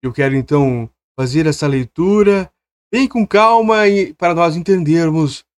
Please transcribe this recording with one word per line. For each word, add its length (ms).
Eu 120
quero, 240
então, 520
fazer 260
essa 220
leitura 840
bem 160
com 180
calma 640
e 260
para 180
nós 220
entendermos 920